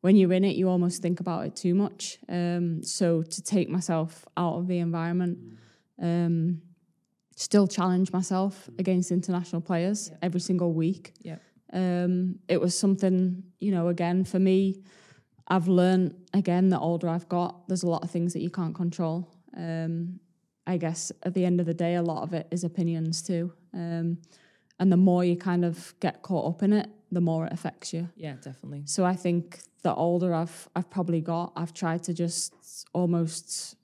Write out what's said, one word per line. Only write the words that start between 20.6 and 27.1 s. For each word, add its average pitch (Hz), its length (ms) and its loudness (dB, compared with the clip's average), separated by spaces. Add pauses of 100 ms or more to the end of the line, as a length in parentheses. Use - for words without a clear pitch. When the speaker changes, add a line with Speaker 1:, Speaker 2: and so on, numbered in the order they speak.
Speaker 1:
I 185 120 -2
guess 165 340 -4 (100)
at 185 120 -4
the 185 100 2
end 180 160 2
of 170 60 0
the 165 80 -2
day, 170 200 0
a 175 80 0
lot 165 200 -2
of 170 100 -6
it 160 180 -4
is 180 140 -4
opinions 165 580 -2
too. 170 300 -4 (200)
Um, 170 460 -4 (640)
and 185 100 6
the 175 60 6
more 180 280 6
you 175 120 4
kind 175 280 0
of 170 360 -6
get - 220 -4
caught 175 240 -2
up 165 160 -2
in 202 100 4
it, 208 160 2 (240)